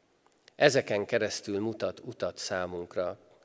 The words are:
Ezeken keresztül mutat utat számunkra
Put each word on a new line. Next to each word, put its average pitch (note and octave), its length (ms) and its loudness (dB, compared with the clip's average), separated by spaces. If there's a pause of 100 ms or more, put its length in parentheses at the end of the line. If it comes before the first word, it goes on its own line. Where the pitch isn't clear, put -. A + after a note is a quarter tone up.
(540)
Ezeken B2+ 520 4
keresztül G#2 540 0
mutat G#2+ 440 -4
utat G2 340 -6
számunkra F2+ 800 -4 (260)